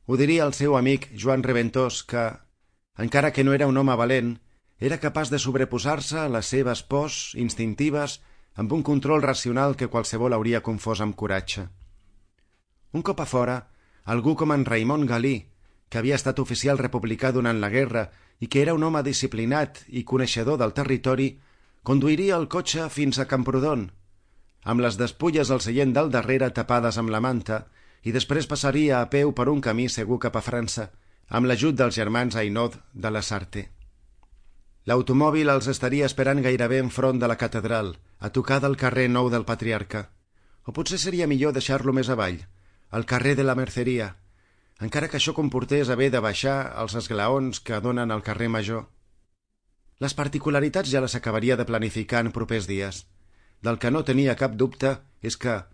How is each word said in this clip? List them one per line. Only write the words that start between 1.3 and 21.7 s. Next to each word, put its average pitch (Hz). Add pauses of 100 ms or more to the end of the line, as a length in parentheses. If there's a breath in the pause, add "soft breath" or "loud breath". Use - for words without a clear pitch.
Reventós, 120
que, 120 (720)
encara 143
que 135
no 135
era 139
un 131
home 135
valent, 120 (420)
era 139
capaç 147
de 139
sobreposar-se 135
a 143
les 113
seves 123
pors 143
instintives 139 (380 soft breath)
amb 107
un 160
control 143
racional 135
que 127
qualsevol 117
hauria 110
confós 110
amb 107
coratge. 95 (1200)
Un 151
cop 190
a 139
fora, 123 (440 soft breath)
algú 120
com 156
en 139
Raimon 120
Galí, 120 (520)
que 113
havia 127
estat 131
oficial 131
republicà 123
durant 117
la 101
guerra 117 (340 soft breath)
i 117
que 139
era 165
un 156
home 160
disciplinat 135
i 123
coneixedor 127
del 113
territori, 131 (580 soft breath)